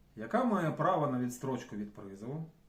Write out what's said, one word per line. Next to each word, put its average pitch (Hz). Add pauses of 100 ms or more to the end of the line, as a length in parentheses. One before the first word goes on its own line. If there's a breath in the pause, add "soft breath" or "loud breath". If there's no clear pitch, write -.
(160)
яка 156
має 180
право 156
на 127
відстрочку 123
від 104
призову, 104 (240)